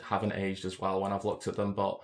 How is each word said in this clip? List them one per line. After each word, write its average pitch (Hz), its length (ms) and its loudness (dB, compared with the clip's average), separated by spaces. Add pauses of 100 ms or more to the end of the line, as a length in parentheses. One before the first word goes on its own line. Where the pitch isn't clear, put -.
haven't 104 280 2
aged 95 320 -2
as 92 140 -4
well 95 220 2
when 98 120 2
I've 98 120 -2
looked - 220 -2
at - 80 -2
them, 101 180 0
but 98 300 0